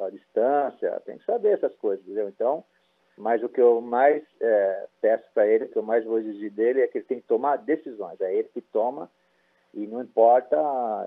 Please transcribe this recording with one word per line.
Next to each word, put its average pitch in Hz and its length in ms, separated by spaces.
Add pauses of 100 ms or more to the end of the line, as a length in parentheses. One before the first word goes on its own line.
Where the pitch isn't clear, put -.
a 95 60
distância, 117 960
tem - 140
que - 80
saber 214 240
essas - 240
coisas, 98 280
entendeu? 98 280
Então, 123 340 (540)
mas 110 240
o 120 80
que - 100
eu 120 220
mais, 135 400 (180)
é, 98 460 (120)
peço 113 260 (100)
pra 107 120
ele, 110 200
o - 20
que - 80
eu 110 60
mais 113 240
vou 113 120
exigir 107 340
dele 117 280
é 123 60
que - 100
ele 110 80
tem 123 160
que - 80
tomar 131 280
decisões, 110 680
é 92 120
ele 110 140
que - 140
toma 139 480 (640)
e 104 120
não 113 140
importa, 120 560 (500)